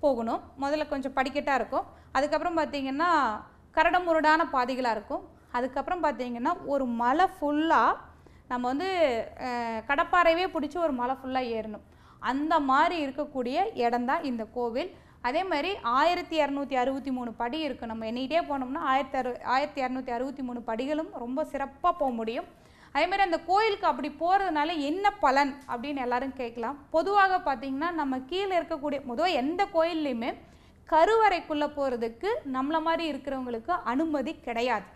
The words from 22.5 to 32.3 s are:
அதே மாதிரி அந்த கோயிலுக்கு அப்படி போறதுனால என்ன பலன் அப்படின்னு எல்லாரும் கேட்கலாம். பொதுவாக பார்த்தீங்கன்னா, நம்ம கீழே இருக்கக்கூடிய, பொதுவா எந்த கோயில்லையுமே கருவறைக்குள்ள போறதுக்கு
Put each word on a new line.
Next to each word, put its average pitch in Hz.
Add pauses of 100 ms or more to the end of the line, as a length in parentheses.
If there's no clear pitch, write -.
அதே 294
மாதிரி 392
அந்த 330
கோயிலுக்கு 403
அப்படி 294
போறதுனால 339
என்ன 349
பலன் 277
அப்படின்னு 277
எல்லாரும் 254
கேட்கலாம். 240 (120)
பொதுவாக 370
பார்த்தீங்கன்னா, 269
நம்ம 269
கீழே 370
இருக்கக்கூடிய, 294
பொதுவா 302
எந்த 320
கோயில்லையுமே 311 (520)
கருவறைக்குள்ள 339
போறதுக்கு 262 (240)